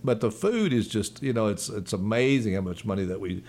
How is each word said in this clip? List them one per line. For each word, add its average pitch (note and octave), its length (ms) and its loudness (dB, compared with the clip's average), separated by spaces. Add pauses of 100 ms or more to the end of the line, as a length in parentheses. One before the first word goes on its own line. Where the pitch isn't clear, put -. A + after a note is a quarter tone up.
but A#2+ 180 2
the A2+ 120 2
food G#3 400 2
is A2+ 160 2
just, - 340 -4
you C3+ 100 0
know, A2 140 2
it's, G2+ 220 -2
it's G2+ 240 -8
amazing A2 600 2
how G2 80 0
much F2+ 220 -6
money G2 200 0
that F2+ 160 -4
we, F2+ 280 -6